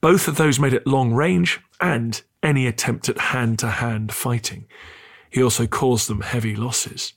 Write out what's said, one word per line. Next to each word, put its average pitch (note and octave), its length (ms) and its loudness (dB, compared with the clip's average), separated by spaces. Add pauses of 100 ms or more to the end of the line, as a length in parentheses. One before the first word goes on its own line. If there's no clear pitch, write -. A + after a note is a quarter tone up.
both E3+ 260 4
of D#3 80 -2
those D3 240 4
made C#3 140 4
at B2 120 0
long C3 280 2
range F3 480 2 (180)
and A#2 420 -2 (220)
any C#3 240 2
attempt A2+ 400 -4
at - 100 -4
hand-to-hand A2+ 920 -2
fighting, - 560 -4 (640)
he B2+ 120 0
also A#2+ 260 2
caused B2 420 0
them G#2 100 -4
heavy A2 340 -4
losses. - 640 -6